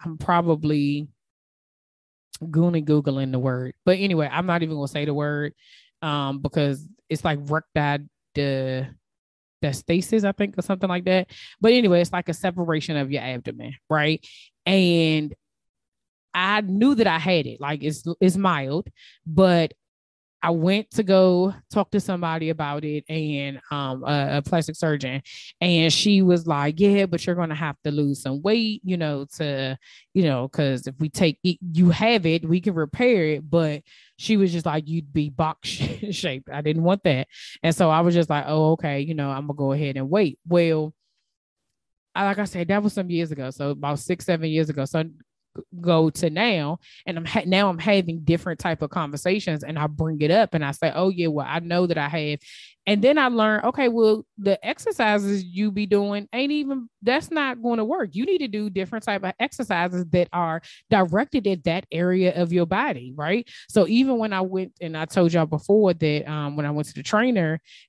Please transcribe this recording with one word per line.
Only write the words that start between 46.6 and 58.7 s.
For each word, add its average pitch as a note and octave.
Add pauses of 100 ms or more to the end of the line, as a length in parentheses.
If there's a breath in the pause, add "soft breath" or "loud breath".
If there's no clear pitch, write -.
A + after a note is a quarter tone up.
and D3+
I'm E3
ha-, F#3+
now F#3+
I'm E3
having E3+
different E3
type E3
of D3
conversations, D#3+
and D#3
I D3+
bring D3+
it D3+
up G3+
and D#3+
I C#3
say, D3
"Oh F3+
yeah, F3
well, D3
I D#3
know F3
that E3+
I C#3+
have." D3+ (460 loud breath)
And G#3
then C4+
I C4+
learn, G#3+
"Okay, B3+
well, A3 (100)
the G3
exercises G#3
you F#3+
be G#3
doing G3+
ain't C#4
even, C4+ (120)
that's B3
not C4+
gonna A#3
work. C4
You A3
need F#4
to C#4
do G#3
different F#3+